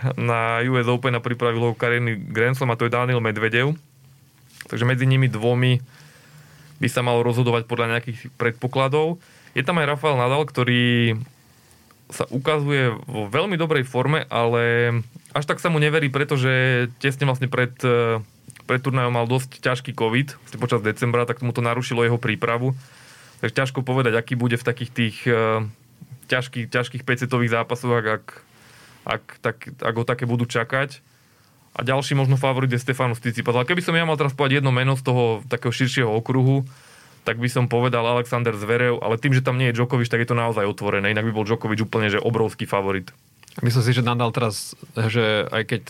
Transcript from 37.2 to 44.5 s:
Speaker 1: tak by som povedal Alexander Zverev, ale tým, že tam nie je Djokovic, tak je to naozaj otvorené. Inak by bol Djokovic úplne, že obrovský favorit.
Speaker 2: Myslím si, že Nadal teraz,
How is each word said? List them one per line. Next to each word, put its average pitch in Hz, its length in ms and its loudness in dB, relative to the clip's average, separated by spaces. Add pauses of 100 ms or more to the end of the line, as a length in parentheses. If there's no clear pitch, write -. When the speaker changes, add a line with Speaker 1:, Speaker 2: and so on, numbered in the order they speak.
Speaker 1:
tak 113 160 -4
by 120 160 -4
som 127 160 0
povedal 120 320 2
Alexander 120 560 0
Zverev, 120 400 0
ale 113 240 -2
tým, 135 160 4
že 131 80 2
tam 127 160 0
nie 131 80 4
je 117 80 0
Djokovic, 120 320 2
tak 117 160 0
je 117 60 -10
to - 20 2
naozaj 117 320 0
otvorené. 101 480 0
Inak 110 160 0
by 107 80 -2
bol 107 80 0
Djokovic 110 400 -2
úplne, 110 240 0
že 101 80 2
obrovský 110 480 0
favorit. 95 480 -2 (480)
Speaker 2:
Myslím 120 240 2
si, 123 80 4
že - 80 0
Nadal 120 320 0
teraz, 113 400 -4 (240)